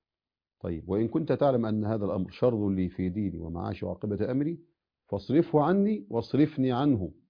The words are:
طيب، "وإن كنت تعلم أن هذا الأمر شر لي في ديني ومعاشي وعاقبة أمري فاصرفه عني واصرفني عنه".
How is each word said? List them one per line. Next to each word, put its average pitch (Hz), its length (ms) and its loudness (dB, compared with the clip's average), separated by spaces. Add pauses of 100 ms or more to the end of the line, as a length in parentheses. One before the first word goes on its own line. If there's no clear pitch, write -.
(600)
طيب، 85 280 -6
"وإن 107 200 0
كنت 147 240 -2
تعلم 127 340 2
أن 107 180 -2
هذا 104 200 -2
الأمر 92 260 -2
شر 110 400 2
لي 92 180 0
في 92 200 -4
ديني 90 300 -4
ومعاشي 90 480 -8
وعاقبة 101 440 -4
أمري 147 280 -2 (500)
فاصرفه 147 540 2
عني 202 480 2
واصرفني 131 600 2
عنه". 123 400 2 (180)